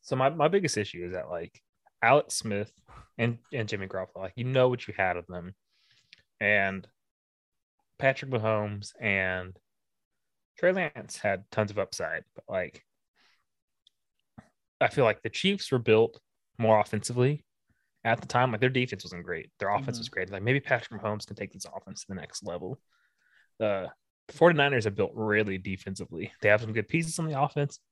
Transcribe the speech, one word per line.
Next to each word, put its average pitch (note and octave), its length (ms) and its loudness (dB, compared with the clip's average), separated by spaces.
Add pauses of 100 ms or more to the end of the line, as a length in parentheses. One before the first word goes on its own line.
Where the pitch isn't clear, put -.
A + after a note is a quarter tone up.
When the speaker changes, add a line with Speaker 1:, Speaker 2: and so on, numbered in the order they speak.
Speaker 1:
So - 120 -4
my, C3 140 4
my D#3+ 200 2
biggest F#3 280 0
issue F2 300 -6
is F2+ 80 -8
that, F2 160 -8
like, F2 320 -10 (400)
Alex C3 320 4
Smith G#2 360 -4 (460)
and, A#2 220 0 (120)
and A#2+ 160 -4
Jimmy F#3+ 200 -6
Garoppolo, F#2+ 320 -8
like, - 180 -10
you B2 80 -6
know B2+ 240 4
what B2 180 -2
you G#2 80 -10
had F#2 220 0
of E2+ 100 -8
them. F2+ 280 -12 (840)
And G2 480 2 (1120)
Patrick C3+ 320 0
Mahomes G#2+ 680 -2
and F#2 580 -2 (1000)
Trey F3+ 140 4
Lance D#3 460 -4
had G2 320 -2
tons G#2 200 0
of G#2 80 -4
upside, E2 460 -6 (100)
but, - 140 -18
like, F2+ 360 -6 (2000)
I C3 80 6
feel C#3 160 4
like G#2+ 180 4
the A2+ 80 -4
Chiefs - 420 -2
were B2+ 60 2
built A2+ 420 4 (380)
more A2 200 6
offensively B2 680 0 (600)
at A2+ 180 2
the - 40 -14
time. B2 260 2
Like, G#2 80 -4
their B2+ 100 4
defense B2 340 -2
wasn't F2 200 -12
great. E2 340 -8
Their G2 120 -2
offense B2 260 -2
Speaker 2:
Mm-hmm. A#2 40 -8
Speaker 1:
was A#2 80 -8
great. F#2+ 220 -6
Like, G2 120 -8
maybe C3 180 2
Patrick A#2 420 -4
Mahomes G#2+ 240 -4
can G2 100 -12
take G2 160 -10
this F#2+ 140 -14
offense - 360 -14
to - 60 -18
the F#2+ 60 -10
next - 300 -12
level. F2 340 -8 (800)
The G2 320 0 (400)
forty-niners C#3+ 560 6
are G#2 60 2
built G2+ 220 0
really G#2 440 0
defensively. F#2+ 840 -8
They G#2 80 4
have G#2+ 140 6
some A2 100 -6
good G#2+ 160 -2
pieces E3 300 -2
on E3 80 -2
the D3 140 -4
offense. C#3+ 400 -2 (120)